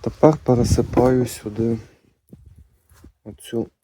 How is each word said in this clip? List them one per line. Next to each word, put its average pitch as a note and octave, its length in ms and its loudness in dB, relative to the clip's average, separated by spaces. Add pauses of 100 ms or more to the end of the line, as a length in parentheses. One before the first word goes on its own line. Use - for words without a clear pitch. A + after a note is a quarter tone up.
Тепер - 360 2
пересипаю B2 880 2
сюди A2+ 520 -6 (1500)
оцю A2 440 -8 (160)